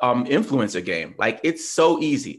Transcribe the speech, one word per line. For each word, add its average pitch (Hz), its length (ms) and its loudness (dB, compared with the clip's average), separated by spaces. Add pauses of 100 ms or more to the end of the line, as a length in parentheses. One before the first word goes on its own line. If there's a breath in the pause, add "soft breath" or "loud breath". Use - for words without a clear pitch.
um, 123 200 2
influencer 123 600 0
game. 82 320 -6
Like, 113 260 0
it's 165 240 -2
so 165 340 4
easy. 139 380 -2